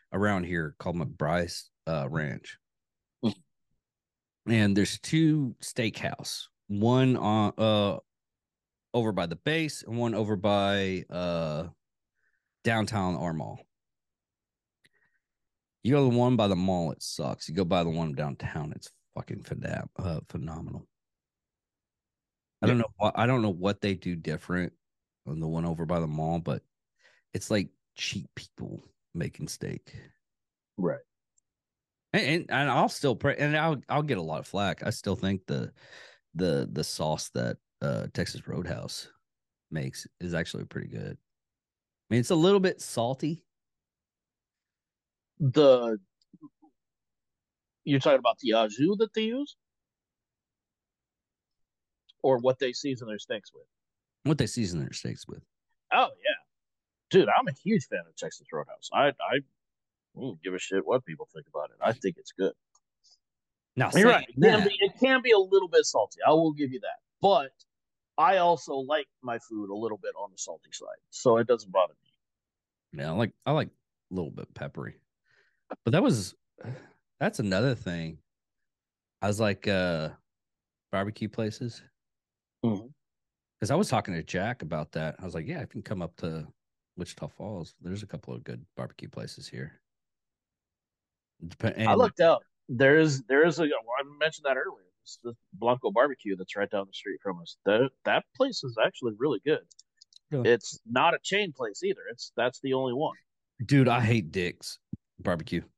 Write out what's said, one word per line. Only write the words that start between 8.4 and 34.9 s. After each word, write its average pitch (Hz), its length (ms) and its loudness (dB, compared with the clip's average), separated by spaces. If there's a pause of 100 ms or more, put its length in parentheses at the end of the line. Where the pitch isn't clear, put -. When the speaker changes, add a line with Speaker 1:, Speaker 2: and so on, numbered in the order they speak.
Speaker 1:
over 110 140 0
by 90 160 -2
the 85 100 -6
base 156 460 -4
and 113 140 -6
one 120 180 0
over 107 200 0
by, 98 720 0
uh, 82 580 -4 (960)
downtown 107 520 0
R 82 180 -4
Mall. 62 260 -8 (2250)
You 123 100 2
go 143 120 6
to 123 60 4
the 120 80 4
one 123 160 4
by 113 140 4
the 95 60 2
mall, 90 360 0
it - 100 -10
sucks. - 460 -8
You 78 80 -6
go 95 80 2
by 87 200 2
the 85 60 0
one 80 240 -2
downtown, 76 600 -6
it's - 160 -18 (240)
fucking - 280 -12
phenom-, - 440 -8 (100)
uh, 85 300 -4
phenomenal. 82 580 -10 (1800)
I 107 60 4
don't 123 100 6
Speaker 2:
Yeah. 117 40 4
Speaker 1:
know 110 180 -2
wha-, 107 160 2
I 110 100 4
don't 127 160 4
know 107 120 2
what 92 260 0
they 101 160 0
do 87 220 -6
different 82 560 -4 (520)
on 76 140 -6
the 80 80 -4
one 82 180 -2
over 85 200 -4
by 87 160 0
the 80 60 -2
mall, 78 320 -2
but 71 240 -4 (720)
it's, - 160 -8
like, 104 200 0 (260)
cheap - 400 -8
people - 460 -14 (320)
making - 340 -8
steak. - 480 -10 (840)
Speaker 2:
Right. 87 220 -2 (1120)
Speaker 1:
And, 202 120 2
and, 160 280 0
and 135 180 2
I'll 156 200 2
still 127 260 0
pray, 143 220 0
and 147 180 0
I'll, 156 320 0
I'll 143 160 0
get 143 140 -2
a 90 40 -4
lot 78 180 -4
of - 80 -12
flack. 98 380 -2
I - 40 -2
still 101 260 -2